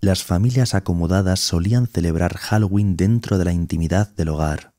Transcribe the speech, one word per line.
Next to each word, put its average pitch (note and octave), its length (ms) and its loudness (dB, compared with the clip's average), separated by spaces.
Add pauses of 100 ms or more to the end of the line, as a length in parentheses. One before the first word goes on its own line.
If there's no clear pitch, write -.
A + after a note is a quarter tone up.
las F#2+ 220 0
familias A#2+ 520 0
acomodadas F#2 640 0
solían G#2+ 480 0
celebrar E2+ 500 -2
Halloween G2+ 580 0
dentro G2+ 420 0
de F2+ 80 2
la F2 80 0
intimidad E2+ 640 -2
del D#2+ 140 -2
hogar, D2+ 500 -4